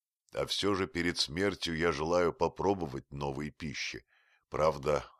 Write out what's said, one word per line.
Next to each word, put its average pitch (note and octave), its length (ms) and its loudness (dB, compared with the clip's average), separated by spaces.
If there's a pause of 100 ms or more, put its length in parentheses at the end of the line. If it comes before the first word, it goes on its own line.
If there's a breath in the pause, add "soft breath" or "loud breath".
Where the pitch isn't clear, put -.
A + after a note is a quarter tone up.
(340)
а C#2 120 0
все G2 300 0
же F#2 100 0
перед F2 320 0
смертью F2 580 -2
я E2 160 2
желаю D#2+ 400 2
попробовать D#2+ 800 -2
новой C#2 380 -4
пищи. - 560 -10 (440 soft breath)
Правда, D2 600 2 (100)